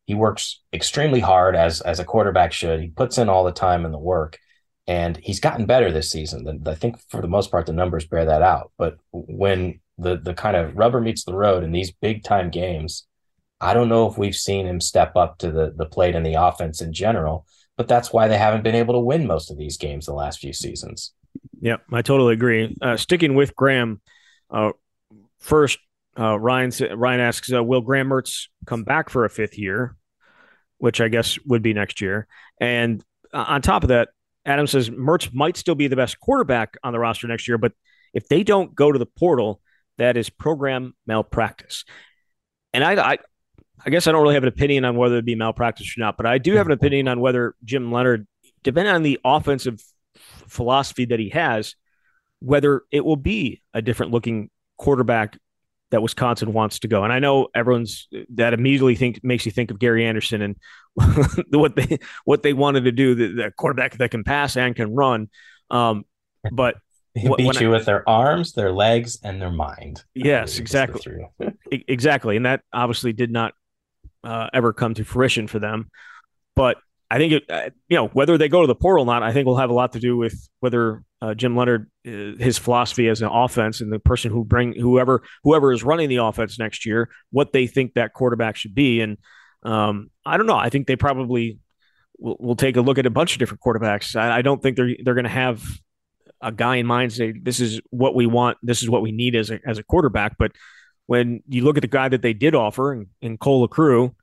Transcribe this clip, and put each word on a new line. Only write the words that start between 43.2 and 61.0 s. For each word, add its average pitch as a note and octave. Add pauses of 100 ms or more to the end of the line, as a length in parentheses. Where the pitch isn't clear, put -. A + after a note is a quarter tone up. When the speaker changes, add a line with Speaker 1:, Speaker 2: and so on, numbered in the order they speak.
Speaker 2:
I C3
guess E3
I D#3+
don't D#3+
really D3
have C3+
an B2+
opinion C#3
on A#2+
whether B2
it'd A#2
be A#2+
malpractice A2+
or A#2+
not, G#2
but A2
I A#2+
do E3
have G3+
an D#3+
opinion C#3
on B2
whether B2
Jim A#2+
Leonard, A#2+ (360)
depending F3
on E3
the C#3
offensive C3+ (640)
philosophy B2+
that A#2
he G2+
has, A#2 (640)
whether C#3+
it C#3+
will D#3
be D3 (120)
a A2+
different A2
looking A2+ (280)
quarterback A#2 (540)
that A2+
Wisconsin A#2
wants G#2+
to -
go. G#2
And A2
I B2+
know C#3
everyone's, A#2 (280)
that A#2
immediately C3
think, A#2+
makes B2
you A2
think A#2
of G2+
Gary A#2
Anderson A2
and G#2 (400)
<laughs> -